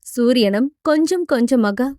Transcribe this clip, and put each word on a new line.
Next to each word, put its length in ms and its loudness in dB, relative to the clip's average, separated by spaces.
சூரியனும் 680 0
கொஞ்சம் 420 0
கொஞ்சமாக 640 0